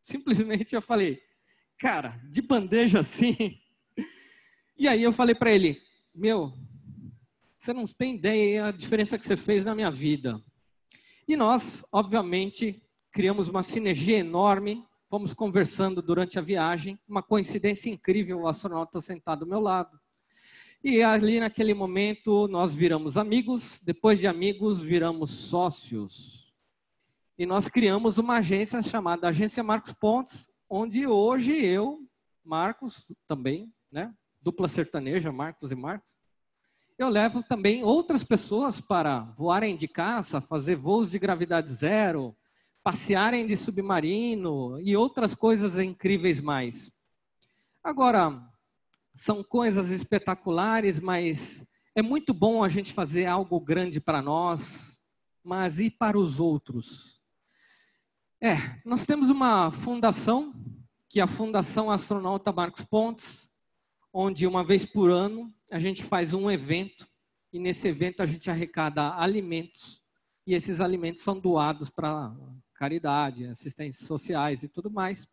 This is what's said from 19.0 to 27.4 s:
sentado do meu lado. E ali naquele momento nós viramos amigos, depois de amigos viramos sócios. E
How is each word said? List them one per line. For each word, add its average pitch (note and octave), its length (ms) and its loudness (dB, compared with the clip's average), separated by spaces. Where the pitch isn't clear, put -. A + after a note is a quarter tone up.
sentado D#3+ 400 -8
do E3 100 -8
meu G#3 100 -2
lado. F#3 380 -2
E B3 180 6
ali A3 380 4
naquele A3 320 0
momento G3+ 760 2
nós F3 260 0
viramos D#3 420 2
amigos, A3+ 680 0
depois G#3 360 4
de F3+ 80 0
amigos G3 540 0
viramos D#3+ 500 0
sócios. - 1160 -4
E F3 80 -2